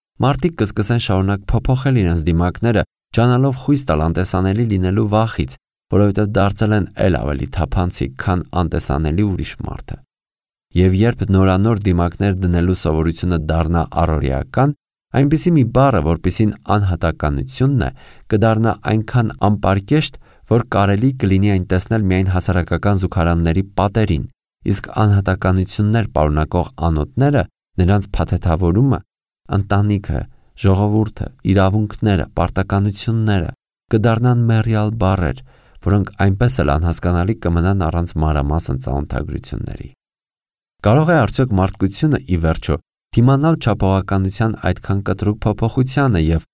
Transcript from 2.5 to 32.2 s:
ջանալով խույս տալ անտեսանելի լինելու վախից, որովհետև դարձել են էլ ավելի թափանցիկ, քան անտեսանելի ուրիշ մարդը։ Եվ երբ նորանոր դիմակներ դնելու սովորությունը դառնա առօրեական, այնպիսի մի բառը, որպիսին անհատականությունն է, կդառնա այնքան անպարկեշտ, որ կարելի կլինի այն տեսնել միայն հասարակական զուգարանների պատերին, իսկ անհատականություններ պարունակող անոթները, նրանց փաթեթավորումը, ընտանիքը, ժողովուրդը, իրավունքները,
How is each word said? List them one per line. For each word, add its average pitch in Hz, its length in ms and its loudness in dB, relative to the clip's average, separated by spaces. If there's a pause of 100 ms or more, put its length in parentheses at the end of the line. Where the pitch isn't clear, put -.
ջանալով 123 420 2
խույս 139 300 -2
տալ 78 180 0
անտեսանելի 92 640 0
լինելու 98 400 0
վախից, 107 500 -2 (340)
որովհետև 101 420 2
դարձել 104 420 0
են 101 120 0 (100)
էլ 92 200 2
ավելի 67 320 -4
թափանցիկ, 90 640 -2
քան 92 380 -2
անտեսանելի 80 720 -2
ուրիշ 90 320 -4
մարդը։ - 420 -12 (760)
Եվ 92 200 4
երբ 117 300 2
նորանոր 98 560 2
դիմակներ 95 540 0
դնելու 90 400 0
սովորությունը 82 640 -2
դառնա 80 500 0
առօրեական, 76 800 0 (440)
այնպիսի 147 360 2
մի 151 140 4
բառը, 127 360 2
որպիսին 85 520 0 (120)
անհատականությունն 87 1200 -2
է, 65 60 -4 (340)
կդառնա 110 560 2
այնքան 110 560 0
անպարկեշտ, 101 800 0 (240)
որ 117 220 2
կարելի 101 480 2
կլինի 101 380 2
այն 92 140 2
տեսնել 98 400 0
միայն 95 240 2
հասարակական 90 720 0
զուգարանների 85 720 0
պատերին, 101 540 0 (380)
իսկ - 280 -4
անհատականություններ 98 1200 0
պարունակող 76 640 0 (100)
անոթները, 85 640 0 (360)
նրանց 98 300 2
փաթեթավորումը, 90 920 0 (480)
ընտանիքը, 101 720 0 (320)
ժողովուրդը, 104 760 0 (160)
իրավունքները, 101 880 0